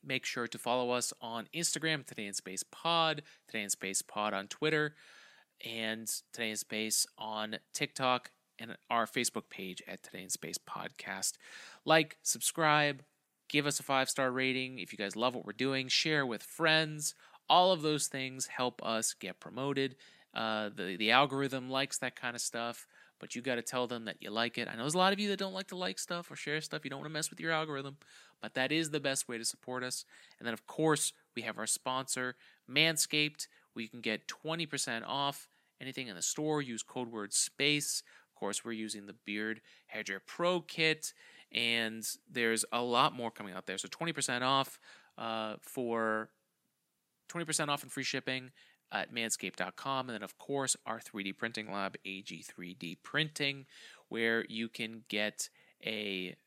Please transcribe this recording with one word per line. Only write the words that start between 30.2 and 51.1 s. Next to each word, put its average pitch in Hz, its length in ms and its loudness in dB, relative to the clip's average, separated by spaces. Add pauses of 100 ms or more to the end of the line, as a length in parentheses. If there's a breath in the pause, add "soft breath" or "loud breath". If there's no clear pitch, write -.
And - 80 -6
then, 117 60 0
of - 140 -8
course, 151 460 4 (220 soft breath)
we 117 80 -4
have 110 160 -4
our 110 80 -2
sponsor, 131 680 -2 (340 loud breath)
Manscaped, 151 800 4 (240 soft breath)
where 120 100 -6
you 107 60 -6
can 120 120 -12
get 110 280 0
twenty 160 380 -4
percent 120 400 -2
off 139 420 -2 (320 soft breath)
anything 131 280 -6
in 92 80 -8
the 87 60 -4
store. 151 380 0
Use 120 220 -4
code 123 260 -6
word 107 240 -6
space. - 720 2 (260 loud breath)
Of - 100 -20
course, 98 260 -2
we're 117 80 -6
using 107 340 -6
the 101 180 -14
Beard 107 380 -4 (240 loud breath)
Hedger 101 380 -6
Pro 175 360 0
Kit, 160 520 0 (380 loud breath)
and 113 580 0 (220)
there's 113 400 2
a 120 120 0
lot 123 340 4
more 117 160 -2
coming 98 220 -10
out 95 120 -8
there. 92 120 -4
So 98 120 -8
twenty 165 220 -2
percent 127 320 0
off, 135 340 2 (380 loud breath)
uh, 110 440 -4
for 113 680 0 (1000)
twenty 170 160 -4
percent 151 260 2
off 143 120 2
and 131 80 -14
free 135 140 -4
shipping 131 460 -2 (400 soft breath)
at 101 220 -2
manscaped 110 440 -2
dot 92 200 -4
com. 131 320 -2
And 117 60 -6
then, 104 80 -6
of - 160 -12
course, 139 380 0 (100)
our 113 140 -4
three 98 240 -6